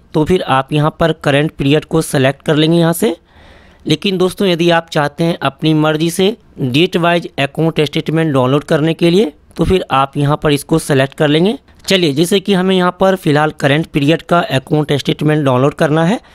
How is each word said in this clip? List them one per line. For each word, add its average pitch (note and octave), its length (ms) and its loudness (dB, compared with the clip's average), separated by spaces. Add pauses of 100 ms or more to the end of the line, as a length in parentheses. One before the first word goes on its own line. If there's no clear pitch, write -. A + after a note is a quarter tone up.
(140)
तो D#3 120 0
फिर F3+ 180 0
आप C3 300 -2
यहाँ D3+ 260 0
पर D#3+ 140 0
करंट D3 380 -2
पीरियड D3 340 0
को D#3+ 160 -2
सेलेक्ट C#3 440 -2
कर D#3+ 100 0
लेंगे D#3 220 2
यहाँ E3 160 2
से। A#3+ 220 -2 (680)
लेकिन F#3+ 320 -2
दोस्तों, F#3 300 0
यदि E3+ 220 0
आप E3 200 2
चाहते D3+ 340 -2
हैं E3 180 0
अपनी D3+ 320 -2
मर्ज़ी D#3 380 0
से F#3+ 240 0 (260)
डेट D3 360 0
वाइज E3+ 320 0 (100)
अकाउंट D#3 420 -2
स्टेटमेंट D#3 520 -2
डाउनलोड C3+ 300 2
करने D#3+ 300 0
के E3+ 180 0
लिए, A3 200 2 (280)
तो F3 60 0
फिर F3+ 260 0
आप C3+ 260 0
यहाँ D3 260 0
पर D#3+ 80 2
इसको C#3+ 280 0
सिलेक्ट C#3 340 -2
कर D#3 140 -2
लेंगे। F3 300 0 (280)
चलिए, F3 280 0
जैसे F3 260 0
कि G3 140 -2
हमें F#3+ 220 0
यहाँ F3+ 240 0
पर F#3+ 180 2
फिलहाल D3+ 420 0
करंट D3 280 0
पीरियड D3 340 0
का F3 180 0
अकाउंट D3+ 560 -2
स्टेटमेंट D3+ 500 -2
डाउनलोड C3+ 280 2
करना D#3+ 320 0
है, A3 140 0 (160)